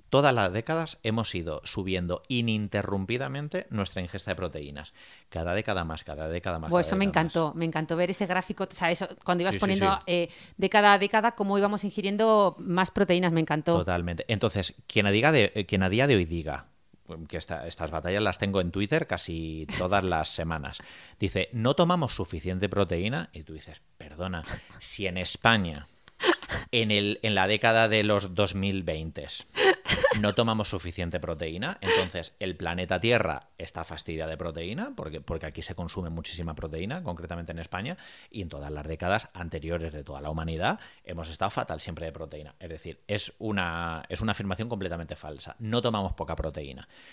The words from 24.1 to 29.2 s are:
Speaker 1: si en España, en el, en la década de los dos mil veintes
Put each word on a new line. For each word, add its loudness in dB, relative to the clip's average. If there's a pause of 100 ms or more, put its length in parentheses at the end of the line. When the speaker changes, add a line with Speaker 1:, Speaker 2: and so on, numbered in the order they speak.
Speaker 1:
si -2
en -2
España, 2 (840)
en 2
el, 4
en 2
la 6
década 6
de 4
los 2
dos 2
mil 0
veintes -6 (760)